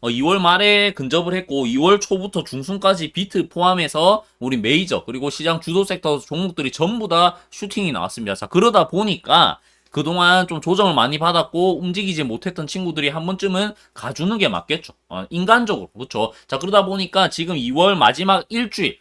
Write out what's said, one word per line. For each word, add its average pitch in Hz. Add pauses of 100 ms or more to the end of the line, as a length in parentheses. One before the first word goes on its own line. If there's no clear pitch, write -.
어, 120
이월 143
말에 202
근접을 165
했고 143
이월 151
초부터 190
중순까지 180
비트 180
포함해서 180 (160)
우리 127
메이저 135
그리고 127
시장 160
주도 175
섹터 170
종목들이 160
전부 214
다 170 (140)
슈팅이 202
나왔습니다. 98
자, 107
그러다 202
보니까 165 (320)
그동안 175
좀 160
조정을 185
많이 135
받았고 170
움직이지 180
못했던 143
친구들이 156
한 160
번쯤은 190 (200)
가주는 151
게 190
맞겠죠. 107 (160)
어, 92
인간적으로. 190
그렇죠? 110 (160)
자, 135
그러다 196
보니까 190
지금 170
이월 147
마지막 165
일주일 214